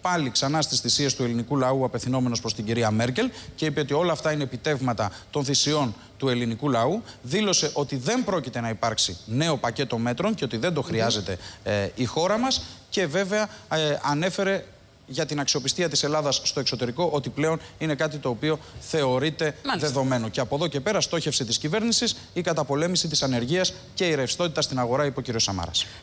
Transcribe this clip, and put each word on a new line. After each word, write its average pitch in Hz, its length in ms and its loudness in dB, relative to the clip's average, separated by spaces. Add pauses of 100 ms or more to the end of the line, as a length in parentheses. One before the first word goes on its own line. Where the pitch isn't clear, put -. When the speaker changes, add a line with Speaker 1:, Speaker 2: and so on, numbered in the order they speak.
Speaker 1:
πάλι 170 300 0
ξανά 147 300 2
στις 127 180 0
θυσίες 131 360 2
του 131 80 0
ελληνικού 120 340 0
λαού, 131 260 4
απευθυνόμενος 123 580 0
προς 110 140 -2
την 110 100 -4
κυρία 113 260 2
Μέρκελ, 127 380 2 (260)
και 160 100 -2
είπε 151 140 0
ότι 139 140 0
όλα 170 180 4
αυτά 156 200 0
είναι 147 120 0
επιτεύγματα 123 680 -2 (200)
των 147 140 0
θυσιών 139 500 2 (220)
του 135 120 0
ελληνικού 120 400 0
λαού. 135 340 2 (180)
Δήλωσε 175 520 2
ότι 143 220 -2
δεν 202 280 0
πρόκειται 139 360 -2
να 117 100 -2
υπάρξει 110 560 0
νέο 139 320 0
πακέτο 120 400 -2
μέτρων 120 380 0
και 156 80 -4
ότι 117 140 -4
δεν 165 160 0
το 143 80 0
χρειάζεται, 107 560 0 (260)
ε, 101 320 0
η 131 100 0
χώρα 180 320 2
μας. 254 260 0 (260)
Και 190 160 0
βέβαια, 196 440 0 (200)
ε, 151 320 2
ανέφερε 180 640 0 (460)
για 151 140 0
την 147 140 -4
αξιοπιστία 143 500 0
της 139 140 0
Ελλάδας 147 400 2
στο - 160 -2
εξωτερικό, 123 520 -2
ότι 143 180 -2
πλέον 156 300 0 (180)
είναι 156 180 0
κάτι 151 220 -2
το 139 120 -2
οποίο 151 300 0 (200)
θεωρείται 147 760 0 (100)
Speaker 2:
Μάλιστα. 180 220 0
Speaker 1:
δεδομένο. 127 420 2
Και 120 100 -4
από 139 160 0
εδώ 160 120 0
και 143 120 -2
πέρα, 185 220 2
στόχευση 151 440 0
της 110 120 0
κυβέρνησης, 220 580 0 (180)
η 175 80 -2
καταπολέμηση 160 680 0
της 147 160 0
ανεργίας 131 500 2 (200)
και 190 140 0
η 160 80 4
ρευστότητα 147 460 0
στην 135 180 -2
αγορά, 127 260 2
είπε 139 140 -2
ο - 20 -6
κύριος 113 220 0
Σαμάρας. 90 420 -2 (180)